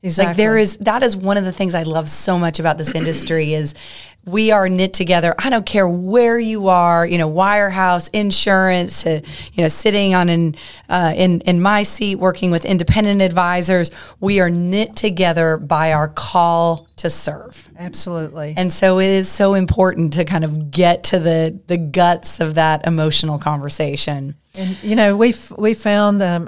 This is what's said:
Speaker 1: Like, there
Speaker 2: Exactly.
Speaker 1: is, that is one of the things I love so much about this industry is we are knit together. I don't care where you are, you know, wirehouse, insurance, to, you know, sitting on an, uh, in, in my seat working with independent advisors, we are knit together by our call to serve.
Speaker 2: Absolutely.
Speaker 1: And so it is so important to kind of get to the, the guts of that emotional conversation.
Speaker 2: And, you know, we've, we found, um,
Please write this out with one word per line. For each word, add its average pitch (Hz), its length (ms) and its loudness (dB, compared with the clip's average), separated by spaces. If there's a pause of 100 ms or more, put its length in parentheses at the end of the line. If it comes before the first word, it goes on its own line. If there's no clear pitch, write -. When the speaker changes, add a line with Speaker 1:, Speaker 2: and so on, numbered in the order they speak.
Speaker 1:
Like, 175 340 -2
there 220 220 2
Speaker 2:
Exactly. - 20 4
Speaker 1:
is, 214 220 0
that 226 200 0
is 233 140 0
one 190 220 0
of 196 60 -2
the 185 80 -4
things 180 220 -4
I 165 80 -2
love 160 260 -4
so 180 300 0
much 170 220 -2
about 156 180 0
this 151 160 -2
industry 160 600 -2
is 151 200 -4 (500)
we 214 280 2
are 196 160 2
knit 185 240 0
together. 170 460 2
I 262 120 -2
don't 226 160 0
care 196 220 2
where 220 500 2
you 220 300 -2
are, 170 360 4
you 175 140 0
know, 160 100 0
wirehouse, 185 840 2
insurance, 190 920 0
to, 156 180 -2 (320)
you 175 80 0
know, 160 60 2
sitting 202 460 2
on 175 140 2
an, 170 260 0 (340)
uh, 170 280 0
in, 175 260 2
in 175 200 2
my 208 200 2
seat 202 340 -2
working 185 360 0
with 165 120 -2
independent 196 580 2
advisors, 180 680 2 (300)
we 196 180 2
are 180 120 2
knit 185 440 -2
together 165 640 0
by 156 360 0
our 151 160 0
call 170 800 0 (120)
to 170 120 -4
serve. - 680 -8
Speaker 2:
Absolutely. 165 800 -8
Speaker 1:
And 185 160 -2
so 190 280 4
it 190 80 2
is 190 200 2
so 196 260 2
important 180 580 0
to 165 120 -2
kind 160 200 -2
of 151 260 -6
get 175 340 2
to - 140 0
the, 165 480 0
the 175 120 -2
guts 175 600 0
of 156 160 -2
that 156 320 0
emotional 156 520 -2
conversation. 143 1000 -4 (180)
Speaker 2:
And, 190 280 -6
you 208 120 -2
know, 202 220 2
we've, 226 420 0
we 214 160 0
found, 208 480 0
um, 175 260 -2